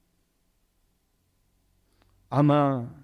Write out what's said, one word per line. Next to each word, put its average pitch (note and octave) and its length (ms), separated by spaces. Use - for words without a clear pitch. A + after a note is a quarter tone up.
아마 C#3+ 760